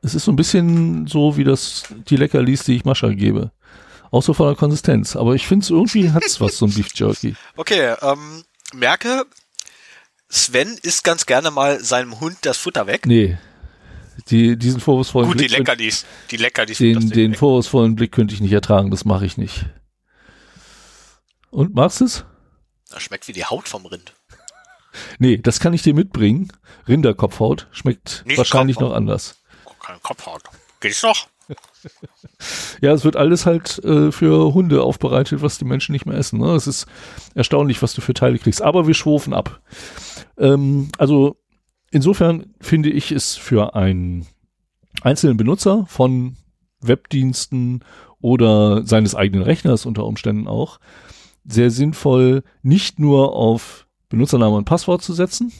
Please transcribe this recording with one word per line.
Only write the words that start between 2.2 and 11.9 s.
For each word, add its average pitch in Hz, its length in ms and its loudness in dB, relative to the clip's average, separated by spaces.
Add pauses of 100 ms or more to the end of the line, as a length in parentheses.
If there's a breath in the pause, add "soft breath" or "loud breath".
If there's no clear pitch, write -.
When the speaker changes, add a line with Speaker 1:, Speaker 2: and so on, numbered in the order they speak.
Speaker 1:
die 123 120 2
ich - 80 -6
Mascha 131 240 0
gebe. 104 440 -2 (580 soft breath)
Auch 131 120 2
so 156 120 2
von 156 120 2
der 143 100 0
Konsistenz. 147 600 0
Aber 120 180 2
ich 131 120 -2
find's, 196 240 2
irgendwie 180 420 2
hat's - 280 0
was, 104 180 -2
so 113 80 2
ein 101 80 2
Beef 101 200 -4
Jerky. 107 400 -4 (120)
Speaker 2:
<laughs> - 100 -20
Okay, 151 460 -2
ähm, 147 420 -6 (300)
merke, 202 520 -2 (1000 loud breath)
Sven 139 540 -2
isst 175 220 -4
ganz 170 220 0
gerne 165 240 2
mal 143 300 0
seinem 123 400 -4